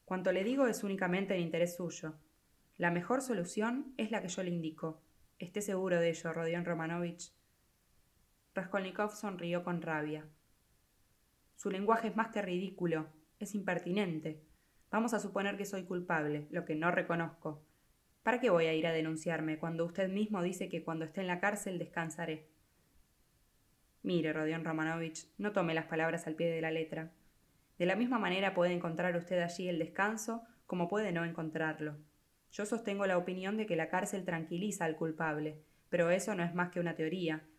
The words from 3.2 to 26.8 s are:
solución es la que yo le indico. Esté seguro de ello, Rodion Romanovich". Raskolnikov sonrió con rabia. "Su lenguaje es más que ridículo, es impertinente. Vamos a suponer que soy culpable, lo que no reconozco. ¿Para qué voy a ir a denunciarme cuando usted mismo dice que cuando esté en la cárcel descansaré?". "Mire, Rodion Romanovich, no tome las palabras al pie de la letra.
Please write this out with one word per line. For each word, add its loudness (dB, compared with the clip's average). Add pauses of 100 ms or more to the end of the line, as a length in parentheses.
solución -2
es -2
la 0
que -6
yo -4
le -2
indico. -4 (380)
Esté -6
seguro 2
de 6
ello, -2
Rodion 0
Romanovich". -2 (1200)
Raskolnikov -2
sonrió -2
con -2
rabia. -4 (1300)
"Su -4
lenguaje 4
es -4
más 2
que -2
ridículo, 0 (300)
es -6
impertinente. 0 (480)
Vamos 2
a 2
suponer -2
que -4
soy -6
culpable, 0
lo -2
que -2
no 2
reconozco. -2 (580)
¿Para 4
qué 4
voy 6
a 4
ir 2
a 2
denunciarme 0
cuando 0
usted 0
mismo 0
dice -2
que -4
cuando -2
esté -6
en -2
la 0
cárcel 0
descansaré?". -4 (1500)
"Mire, 2
Rodion 0
Romanovich, -2 (100)
no -2
tome 2
las 0
palabras 0
al -4
pie 2
de -2
la 0
letra. -4 (680)